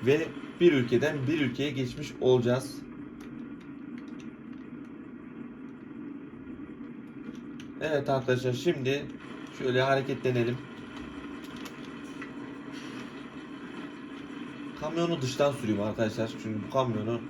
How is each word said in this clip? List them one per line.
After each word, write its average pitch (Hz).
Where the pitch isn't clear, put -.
Ve 151
bir 175
ülkeden 127
bir 156
ülkeye 135
geçmiş 131
olacağız. 123
Evet 151
arkadaşlar, 127
şimdi 143
şöyle 127
hareketlenelim. 131
Kamyonu 165
dıştan 139
sürüyorum 107
arkadaşlar. 110
Çünkü 110
bu -
kamyonu 117